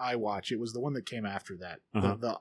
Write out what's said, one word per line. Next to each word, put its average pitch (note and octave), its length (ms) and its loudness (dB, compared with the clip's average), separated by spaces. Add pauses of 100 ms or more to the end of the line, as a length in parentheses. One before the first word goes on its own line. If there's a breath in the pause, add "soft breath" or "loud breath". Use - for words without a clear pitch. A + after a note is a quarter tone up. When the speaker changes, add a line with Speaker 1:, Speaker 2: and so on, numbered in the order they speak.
Speaker 1:
iWatch. A2 500 2
It A2+ 80 2
was A#2 120 -2
the A#2+ 80 -4
one C#3+ 140 0
that B2 120 -2
came A2+ 200 -2
after G2 320 -4
that. F2 240 -10 (120)
Speaker 2:
Uh-huh. G2+ 220 4
Speaker 1:
The, A#2 140 -2
the A2 120 0